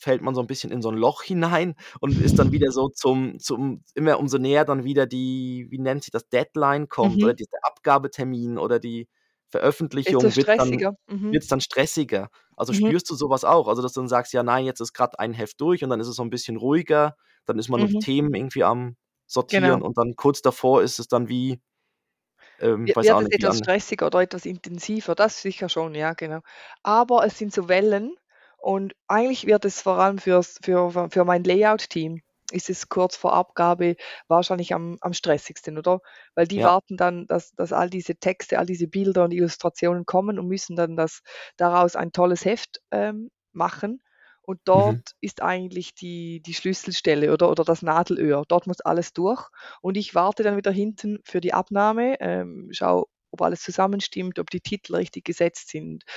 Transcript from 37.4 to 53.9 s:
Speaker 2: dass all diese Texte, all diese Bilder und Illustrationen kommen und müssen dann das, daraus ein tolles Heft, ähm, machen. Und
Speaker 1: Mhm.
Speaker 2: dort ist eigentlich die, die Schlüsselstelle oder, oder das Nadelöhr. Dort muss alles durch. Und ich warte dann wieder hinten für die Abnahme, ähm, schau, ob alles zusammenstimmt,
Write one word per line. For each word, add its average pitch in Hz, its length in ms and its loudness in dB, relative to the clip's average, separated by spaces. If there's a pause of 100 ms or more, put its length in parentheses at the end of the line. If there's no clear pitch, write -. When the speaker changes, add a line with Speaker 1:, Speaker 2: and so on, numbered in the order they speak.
Speaker 2:
dass 175 180 -4
all 175 160 2
diese 175 280 -6
Texte, - 420 -2
all 175 80 0
diese 170 200 -4
Bilder 190 360 2
und 170 100 2
Illustrationen 175 720 -2
kommen 196 320 0
und 180 100 -6
müssen 190 280 -6
dann 170 200 -2
das, 160 260 -4 (360)
daraus 175 380 4
ein 170 160 -6
tolles 180 340 2
Heft, - 360 -4 (100)
ähm, 214 400 -4 (200)
machen. 202 500 -4 (400)
Und 190 180 -10 (140)
Speaker 1:
Mhm. 196 320 6
Speaker 2:
dort - 160 -18
ist - 200 -10
eigentlich 180 540 -4
die, 170 460 -10
die 170 120 -14
Schlüsselstelle 156 800 0
oder, 165 160 6
oder 170 140 2
das 165 180 2
Nadelöhr. 156 640 0
Dort 175 200 2
muss 180 140 -6
alles 170 320 -2
durch. 202 360 -2 (320)
Und 190 160 -4
ich - 180 -6
warte 196 280 2
dann 208 140 2
wieder 202 140 0
hinten 208 520 -4
für - 180 -4
die 175 120 -2
Abnahme, 214 640 0
ähm, - 520 -6
schau, 90 360 0 (240)
ob - 100 -12
alles 175 220 0
zusammenstimmt, 190 760 -4